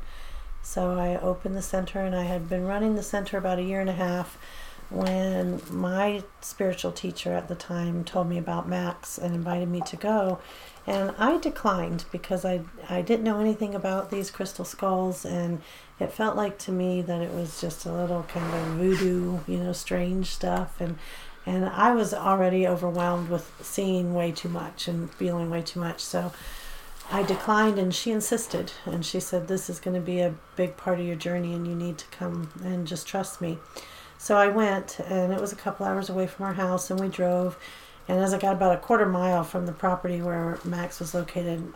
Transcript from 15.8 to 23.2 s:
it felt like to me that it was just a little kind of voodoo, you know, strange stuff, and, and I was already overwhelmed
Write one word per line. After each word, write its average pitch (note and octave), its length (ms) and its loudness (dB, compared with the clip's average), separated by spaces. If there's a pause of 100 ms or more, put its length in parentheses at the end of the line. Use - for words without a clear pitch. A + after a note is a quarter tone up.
it F#3 120 0
felt A3 220 0
like G3+ 260 0
to - 120 -4
me F3+ 300 2
that E3+ 200 -2
it E3+ 100 -4
was E3+ 280 -6
just E3+ 260 -4
a E3+ 60 -2
little F3 320 0
kind E3 280 -4
of E3 260 -2
voodoo, F3+ 680 4
you F3+ 120 -2
know, F3+ 140 -2
strange F#3 540 0
stuff, F3+ 540 -2
and, E3+ 180 -2 (480)
and F#3 200 2
I G3+ 280 6
was G#3+ 180 2
already F#3 540 6
overwhelmed F3 640 2